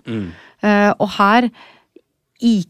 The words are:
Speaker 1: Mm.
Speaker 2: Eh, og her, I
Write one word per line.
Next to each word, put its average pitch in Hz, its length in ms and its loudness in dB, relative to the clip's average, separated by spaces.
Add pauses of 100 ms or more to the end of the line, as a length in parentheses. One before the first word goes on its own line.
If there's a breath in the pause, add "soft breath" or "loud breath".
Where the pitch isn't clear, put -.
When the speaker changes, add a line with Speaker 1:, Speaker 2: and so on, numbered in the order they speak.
Speaker 1:
Mm. 104 240 -8 (320 loud breath)
Speaker 2:
Eh, 208 340 2
og 208 120 -2
her, 220 420 2 (880 loud breath)
I 220 280 0